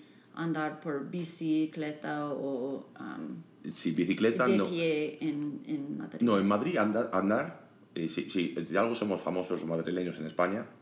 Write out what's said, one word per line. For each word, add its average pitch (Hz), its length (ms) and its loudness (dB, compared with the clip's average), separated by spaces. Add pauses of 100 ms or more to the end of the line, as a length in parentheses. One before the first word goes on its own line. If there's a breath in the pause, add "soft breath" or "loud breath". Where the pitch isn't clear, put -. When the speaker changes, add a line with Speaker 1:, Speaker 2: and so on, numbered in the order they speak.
(340 loud breath)
Speaker 1:
andar 156 480 -2
por 143 280 -4
bicicleta 156 1200 -2
o, 135 640 -4
am, - 480 -8 (280)
Speaker 2:
Sí, - 200 -2
bicicleta 98 560 4
Speaker 1:
de - 100 6
Speaker 2:
no. 101 120 2
Speaker 1:
pie 160 520 0
en, 147 460 -4
en 147 300 -4
Madrid. - 240 -4
Speaker 2:
No, 110 180 6
en 98 80 4
Madrid 117 300 4
anda-, 107 340 4
andar, 107 560 0 (260)
eh, 82 140 -2
sí, - 220 -4
sí, 87 260 0
de 85 220 -2
algo 117 180 2
somos 104 260 0
famosos 90 440 -2
madrileños 82 520 -2
en 78 80 -6
España, 92 400 0 (160)